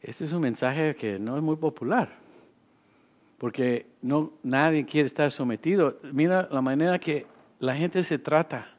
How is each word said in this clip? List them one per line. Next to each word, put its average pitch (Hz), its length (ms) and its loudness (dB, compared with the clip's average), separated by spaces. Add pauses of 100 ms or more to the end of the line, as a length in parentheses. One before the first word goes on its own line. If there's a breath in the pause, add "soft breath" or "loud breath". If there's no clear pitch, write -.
Este - 240 -10
es 151 80 -4
un 170 100 0
mensaje 139 520 0
que 107 240 -4
no 113 180 -4
es 151 60 -2
muy 156 140 0
popular, 156 540 -2 (1300 loud breath)
porque 120 480 -2 (160)
no, 147 320 0 (100)
nadie 139 420 2
quiere 147 200 2
estar 143 260 0
sometido. 143 680 0 (140)
Mira 180 400 2
la 135 100 0
manera 160 380 2
que 147 260 -4 (320)
la 131 160 0
gente 175 300 0
se 147 160 -2
trata. 151 480 0 (100)